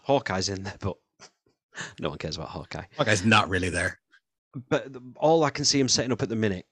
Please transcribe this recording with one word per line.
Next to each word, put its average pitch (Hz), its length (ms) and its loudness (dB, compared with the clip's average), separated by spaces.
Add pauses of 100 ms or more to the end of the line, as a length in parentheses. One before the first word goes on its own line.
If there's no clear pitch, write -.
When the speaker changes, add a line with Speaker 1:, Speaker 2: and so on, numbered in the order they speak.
Speaker 1:
Hawkeye's 98 420 0
in 95 160 -6
there, 98 160 -10
but 98 160 -6 (540)
<laughs> - 500 -16
no 80 100 -2
one 76 80 -10
cares 80 200 -8
about 76 120 -10
Hawkeye. 80 360 -10 (120)
Speaker 2:
Hawkeye's 107 280 2
not 110 240 6
really 92 200 0
there. 87 300 -2 (680)
Speaker 1:
But 135 240 -2
the, 127 80 -14 (160)
all 160 260 6
I 143 80 4
can 143 140 -4
see 143 140 2
him 131 100 4
setting 127 220 2
up 113 100 -2
at 113 80 -2
the 113 60 -2
minute 104 360 0